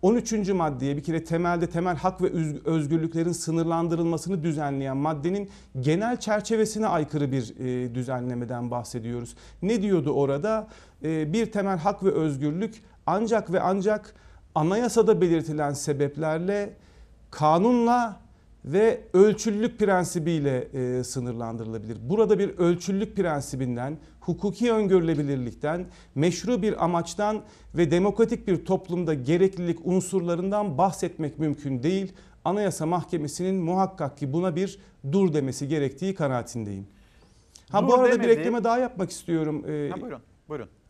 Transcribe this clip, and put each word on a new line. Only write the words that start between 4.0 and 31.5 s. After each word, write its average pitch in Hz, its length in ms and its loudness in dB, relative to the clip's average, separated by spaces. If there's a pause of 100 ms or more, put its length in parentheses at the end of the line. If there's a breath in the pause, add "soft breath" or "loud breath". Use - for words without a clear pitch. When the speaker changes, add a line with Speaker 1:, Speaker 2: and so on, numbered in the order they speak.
Speaker 1:
düzenleyen 139 540 -2
maddenin 160 520 -2 (300 loud breath)
genel 202 400 0
çerçevesine 214 680 0
aykırı 151 440 0
bir, 127 280 -4
e, 123 360 -4
düzenlemeden 123 760 -4
bahsediyoruz. 120 640 -8 (260 loud breath)
Ne 208 200 2
diyordu 175 300 2
orada? 147 560 0 (360 loud breath)
E, 156 300 -2
bir 220 180 0
temel 196 260 -2
hak 196 260 -2
ve 190 80 4
özgürlük 156 720 -2 (220 soft breath)
ancak 202 460 0
ve 180 100 2
ancak 202 540 0 (400 soft breath)
anayasada 202 680 4
belirtilen 151 520 2
sebeplerle 156 1000 -2 (580 soft breath)
kanunla 233 960 4 (400 soft breath)
ve 208 360 2 (120)
ölçülülük 214 680 4
prensibiyle, 165 960 2
e, 127 300 -2
sınırlandırılabilir. 113 960 -8 (120)
Burada 202 300 4
bir 190 180 -2
ölçülülük 185 580 0
prensibinden, 139 840 -4 (220 loud breath)
hukuki 202 540 0
öngörülebilirlikten, 160 1120 0 (300 loud breath)
meşru 180 460 0
bir 196 240 0
amaçtan 180 560 -2 (340 loud breath)
ve 165 160 2
demokratik 208 560 2
bir 180 180 0
toplumda 175 480 -2
gereklilik 170 680 0
unsurlarından 180 960 0
bahsetmek 175 600 -2
mümkün 143 440 -2